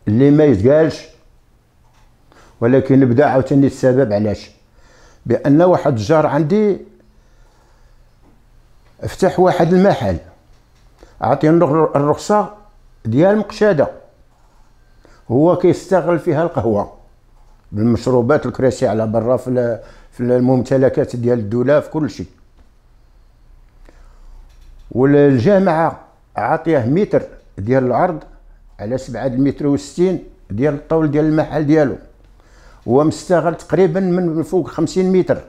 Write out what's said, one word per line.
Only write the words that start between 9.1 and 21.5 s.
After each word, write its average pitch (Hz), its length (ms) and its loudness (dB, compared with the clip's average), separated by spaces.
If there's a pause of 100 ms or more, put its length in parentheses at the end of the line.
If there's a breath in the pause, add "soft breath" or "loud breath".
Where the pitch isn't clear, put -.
واحد 180 320 2
المحل، 180 440 2 (1040 soft breath)
عاطيني 160 440 2
الر-، 151 320 0
الرخصة 147 580 -2 (500)
ديال 170 340 2
مقشادة، 196 500 0 (1400 soft breath)
هو 160 260 2
كيستغل 175 640 0
فيها 160 240 -2
القهوة 113 500 -2 (800)
بالمشروبات 120 720 0
الكراسي 123 420 -2
على 110 180 -2
برا 113 300 -2
في 123 140 -8
ال-، 120 300 -4 (320 loud breath)
في - 80 -18
الممتلكات 123 960 0
ديال 120 220 -2
الدولة 123 420 0